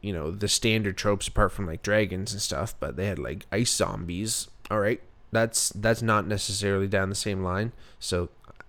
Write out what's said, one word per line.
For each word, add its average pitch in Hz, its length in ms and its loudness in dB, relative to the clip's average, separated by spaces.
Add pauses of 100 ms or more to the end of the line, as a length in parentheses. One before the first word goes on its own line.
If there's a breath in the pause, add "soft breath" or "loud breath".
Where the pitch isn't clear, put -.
you 101 100 -6
know, 80 200 -4
the 101 160 -4
standard 110 500 2
tropes 101 300 0
apart 101 240 4
from, 98 140 -6
like, 82 160 -6
dragons 98 520 2
and 101 80 -6
stuff, 76 380 -2
but 67 180 -4
they 92 80 0
had, 95 140 -2
like, 71 320 -6
ice 110 220 2
zombies. 95 760 -2 (200)
All 107 100 0
right. 107 220 2 (300)
That's, 113 380 2
that's 113 320 2
not 107 260 4
necessarily 98 600 0
down 95 220 2
the 98 60 -2
same 95 280 -2
line, 95 280 0 (280 soft breath)
so 87 300 0 (400)